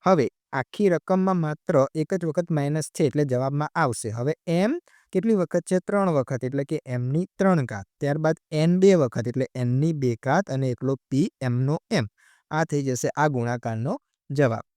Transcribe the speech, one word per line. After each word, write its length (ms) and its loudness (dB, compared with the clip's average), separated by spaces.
હવે 220 4
આખી 360 0
રકમમાં 480 0
માત્ર 380 -2
એક 180 -2
જ 120 -4
વખત 260 -2
માઇનસ 400 -2
છે 140 0
એટલે 200 0
જવાબમાં 500 -2
આવશે. 340 -2
હવે 240 -4
એમ 320 0
કેટલી 220 2
વખત 300 0
છે? 140 0
ત્રણ 300 0
વખત 340 0
એટલે 220 -2
કે 200 -6
એમની 400 -2
ત્રણ 280 2
ઘાત. 220 -10
ત્યારબાદ 360 0
એન 280 2
બે 160 8
વખત 320 0
એટલે 180 -2
એનની 380 0
બે 300 0
ઘાત 260 0
અને 220 -2
એકલો 240 -2
પી 180 2
એમનો 360 0
એમ. 160 0
આ 120 0
થઈ 200 -2
જશે 320 -2
આ 120 2
ગુણાકારનો 720 -4
જવાબ. 360 0